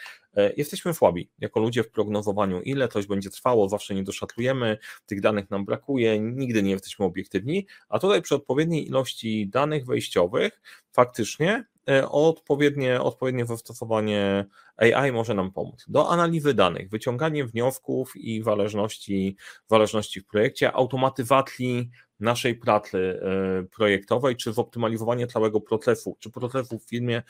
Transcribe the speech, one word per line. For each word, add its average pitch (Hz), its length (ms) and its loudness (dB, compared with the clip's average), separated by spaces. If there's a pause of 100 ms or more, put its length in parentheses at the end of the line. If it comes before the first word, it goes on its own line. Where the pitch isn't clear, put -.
(360)
E, 101 200 4
jesteśmy 160 380 -4
słabi 87 340 2 (100)
jako 110 220 -2
ludzie 117 220 0
w - 80 -8
prognozowaniu, 104 720 0
ile 131 260 -2
coś 104 180 -4
będzie 98 240 -4
trwało, 113 380 2
zawsze 101 260 -4
nie 95 80 -2
doszacujemy, 117 760 -2 (280)
tych 98 140 -6
danych 107 300 2
nam 101 140 -4
brakuje, 117 560 0
nigdy 117 420 -2
nie 98 80 2
jesteśmy 98 340 -4
obiektywni, 98 640 -4 (220)
a 110 100 -2
tutaj 190 240 2
przy 160 120 -2
odpowiedniej 151 520 0
ilości 113 640 -2
danych 139 380 0
wejściowych 120 760 0 (320)
faktycznie, 151 720 2 (240)
e, 135 200 4
odpowiednie, 143 920 2
odpowiednie 127 460 -2
zastosowanie 107 1000 -2 (320)
A 117 300 4
I 131 60 0
może 113 220 -2
nam 95 180 -2
pomóc. - 360 -10
Do 123 220 2
analizy 170 440 2
danych, 95 360 2
wyciąganie 135 540 -2
wniosków 123 720 -4
i 110 260 -6
zależności, 104 960 -2 (300)
zależności 107 540 2
w - 60 -18
projekcie, 120 460 2
automatyzacji 127 1160 0 (300)
naszej 117 340 0
pracy, 98 680 0
e, 95 400 -2 (140)
projektowej, 113 600 2
czy 117 160 -6
zoptymalizowanie 117 760 -2
całego 110 340 2
procesu, 110 600 -2
czy 110 100 -14
procesu 123 480 -6
w - 60 -20
firmie, 120 460 -2